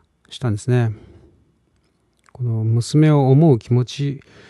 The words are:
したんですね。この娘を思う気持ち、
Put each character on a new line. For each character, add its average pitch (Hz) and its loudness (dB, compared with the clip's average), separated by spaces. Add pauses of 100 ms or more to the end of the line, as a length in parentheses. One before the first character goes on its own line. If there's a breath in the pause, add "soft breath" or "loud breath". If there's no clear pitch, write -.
(280)
し - -20
た 123 -6
ん - -2
で 104 -6
す - -14
ね。 117 0 (1400 loud breath)
こ - -14
の 113 -4
娘 120 2
を 135 2
思 151 4
う 117 2
気 - -6
持 123 0
ち、 139 -10 (300 loud breath)